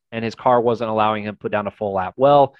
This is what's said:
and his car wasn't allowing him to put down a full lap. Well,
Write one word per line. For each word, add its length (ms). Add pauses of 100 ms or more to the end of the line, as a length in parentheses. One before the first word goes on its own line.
(100)
and 140
his 100
car 260
wasn't 300
allowing 320
him 140
to 20
put 140
down 160
a 20
full 220
lap. 240
Well, 440